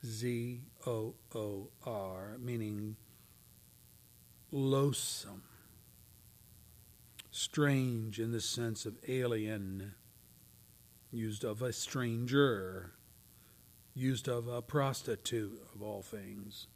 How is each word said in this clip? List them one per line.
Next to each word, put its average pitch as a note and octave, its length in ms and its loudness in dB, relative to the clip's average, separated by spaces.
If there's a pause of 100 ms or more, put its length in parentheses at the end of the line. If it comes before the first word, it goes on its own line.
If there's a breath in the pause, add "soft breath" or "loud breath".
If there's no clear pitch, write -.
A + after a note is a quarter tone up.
Z A#2+ 560 -2 (240)
O A#2 300 -2 (180)
O G#2 360 -4 (160)
R, G2+ 540 -6
meaning G#2+ 580 -4 (1500 loud breath)
loathsome, C3+ 920 2 (1900 loud breath)
strange B2+ 880 4
in A2+ 120 0
the A#2 100 0
sense A2+ 440 -2
of A2+ 120 -8 (100)
alien, G#2+ 880 0 (1160)
used A2 320 -2
of A2 180 -2
a B2+ 100 0
stranger, A#2 1200 2 (1040 loud breath)
used C3 320 0
of A#2+ 200 0
a A#2+ 140 -4
prostitute, A#2 960 0 (160)
of G2+ 80 -10
all G#2 200 -6
things. G2+ 760 -10